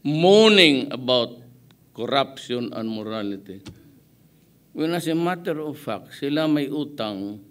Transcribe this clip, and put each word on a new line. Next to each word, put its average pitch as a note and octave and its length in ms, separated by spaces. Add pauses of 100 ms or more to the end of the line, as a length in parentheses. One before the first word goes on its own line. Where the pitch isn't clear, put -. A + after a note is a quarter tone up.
moaning E3+ 880
about B2 480 (560)
corruption B2+ 800
and A2+ 100
morality, G#2 760 (1040)
when D#3+ 240
as E3 140
a E3 80
matter E3+ 420
of D3+ 160
fact, G#2+ 400
sila D3 320
may D3 240
utang G#2+ 800